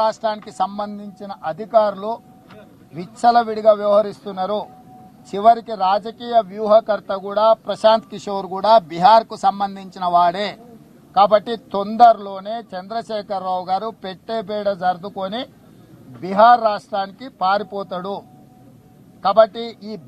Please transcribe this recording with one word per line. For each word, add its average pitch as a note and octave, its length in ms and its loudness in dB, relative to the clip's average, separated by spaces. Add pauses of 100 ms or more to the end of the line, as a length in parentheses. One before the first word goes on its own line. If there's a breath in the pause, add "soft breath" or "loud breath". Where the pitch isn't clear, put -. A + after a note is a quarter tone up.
రాష్ట్రానికి G#3+ 580 -4
సంబంధించిన G#3 720 -10 (180)
అధికారులు G3+ 640 0 (840)
విచ్చలవిడిగా A3 840 2
వ్యవహరిస్తున్నారు. G3+ 800 -2 (680)
చివరికి A3+ 440 2 (100)
రాజకీయ A3 520 -2 (160)
వ్యూహకర్త G#3 600 0 (140)
కూడా G3+ 200 0 (200)
ప్రశాంత్ A3 460 0
కిషోర్ G3 440 -8
కూడా G3 180 2 (160)
బీహార్కు G#3+ 460 4 (100)
సంబంధించిన G3 600 -6 (100)
వాడే. F3 320 2 (680)
కాబట్టి G#3 380 2 (200)
తొందరలోనే G3+ 840 2 (160)
చంద్రశేఖరరావు G3 960 -8
గారు F#3+ 200 -4 (140)
పెట్టే G3 340 -10 (120)
బేడ G#3 180 -6 (160)
సర్దుకొని F#3+ 580 -6 (800)
బీహార్ A3 480 4
రాష్ట్రానికి G3+ 580 -8 (140)
పారిపోతాడు. G3 720 -4 (1120)
కాబట్టి A3 380 2 (260)
ఈ - 20 -12 (160)